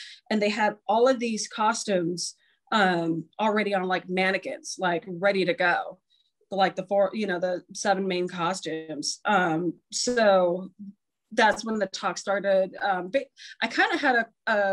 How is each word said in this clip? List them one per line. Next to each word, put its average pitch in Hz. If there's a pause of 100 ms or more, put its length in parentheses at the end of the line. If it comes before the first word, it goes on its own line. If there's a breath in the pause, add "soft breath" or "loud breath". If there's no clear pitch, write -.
(320 loud breath)
and 214
they 208
had 208 (100)
all 233
of 262
these 226
costumes, 190 (380)
um, 170 (140)
already 208
on, 185
like, 185
mannequins, 185
like, 175
ready 190
to 175
go. 175 (520)
Like, 190
the 185
four, 202
you 220
know, 175
the 180 (100)
seven 196
main 180
costumes. 160
Um, 175 (180)
so 190 (640)
that's 220
when 220
the 196
talk 190
started. 190
Um, 185
but 269 (380 loud breath)
I 233
kinda 349
had 269
a, - (440)